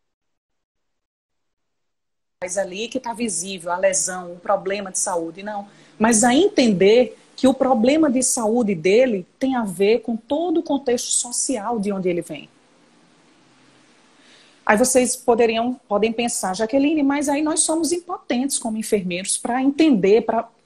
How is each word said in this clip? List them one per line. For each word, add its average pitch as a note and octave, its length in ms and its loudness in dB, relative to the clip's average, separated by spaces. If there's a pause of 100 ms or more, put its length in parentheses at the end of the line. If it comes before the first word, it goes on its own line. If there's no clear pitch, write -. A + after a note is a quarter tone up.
(2500)
ali, G3 300 -6
que B3+ 100 -8
tá A#3+ 140 -10
visível, F#3+ 580 -8
a F3 60 -4
lesão, F#3 560 -2
o F3 80 -18
problema G3 500 -4
de F3+ 80 -8
saúde, E3+ 440 -6
não. G3+ 260 -12 (300)
Mas A3 260 4
a B3 100 4
entender A#3+ 840 4 (200)
que - 100 2
o C4+ 60 6
problema C4 580 2
de B3+ 120 0
saúde A3 520 0
dele G3 520 2 (120)
tem C4 160 -2
a A#3+ 100 -2
ver G3 360 0
com A#3 160 -6
todo E4 440 -2
o - 20 -4
contexto C4+ 460 -2
social A#3+ 720 -4
de G3+ 140 -4
onde F#3+ 160 -2
ele F3 140 -2
vem. D#3 260 -14 (2250)
Aí G#3 140 2
vocês B3 360 2
poderiam, A#3 600 0 (120)
podem G#3 240 0
pensar, A3+ 440 -4
"Jaqueline, C#4 480 0
mas C#4 260 0
aí C#4+ 140 -2
nós D#4 180 -2
somos D#4+ 320 -2
impotentes D#4 640 -4
como A3 200 -6
enfermeiros F#3+ 580 -4
pra B3 260 -4
entender, B3 600 4
pra A3+ 260 -4 (180)